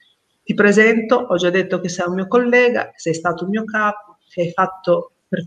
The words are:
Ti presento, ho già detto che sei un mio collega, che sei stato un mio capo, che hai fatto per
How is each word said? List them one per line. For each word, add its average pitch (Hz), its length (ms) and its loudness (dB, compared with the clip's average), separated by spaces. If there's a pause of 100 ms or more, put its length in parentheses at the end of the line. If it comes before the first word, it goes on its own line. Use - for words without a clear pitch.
(420)
Ti - 120 -4
presento, 220 600 4
ho 240 220 0
già 175 140 0
detto 185 280 0
che 180 100 -6
sei 175 200 -4
un 180 60 -4
mio 190 120 -4
collega, 240 600 2
che - 120 -20
sei 165 160 -2
stato 175 300 -4
un 185 60 -6
mio 220 120 -2
capo, 214 540 -4 (120)
che - 120 -8
hai 170 100 -2
fatto 175 640 -2 (160)
per 180 180 -4